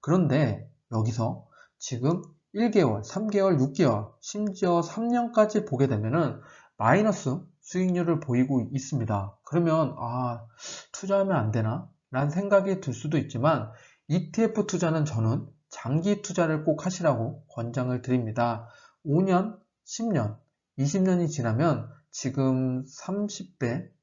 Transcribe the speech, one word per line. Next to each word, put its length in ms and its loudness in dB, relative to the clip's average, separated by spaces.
그런데 680 2
여기서 540 -2
지금 440 -2
일 180 0
개월, 320 4
삼 240 -6
개월, 320 2
육 140 2
개월, 340 2
심지어 640 0
삼 260 -4
년까지 560 2
보게 240 2
되면은 520 0
마이너스 640 2
수익률을 580 0
보이고 500 0
있습니다. 720 -4
그러면 540 0
"아, 480 -6
투자하면 420 0
안 160 2
되나?" 380 -2
라는 200 0
생각이 500 2
들 120 -6
수도 260 -2
있지만 520 0
이티에프 580 0
투자는 380 0
저는 440 0
장기 520 -2
투자를 400 0
꼭 240 0
하시라고 600 0
권장을 540 -4
드립니다. 680 -2
오 200 2
년, 360 0
십 220 -6
년, 300 0
이십 260 2
년이 260 2
지나면 640 0
지금 760 0
삼십 720 -8
배 300 -2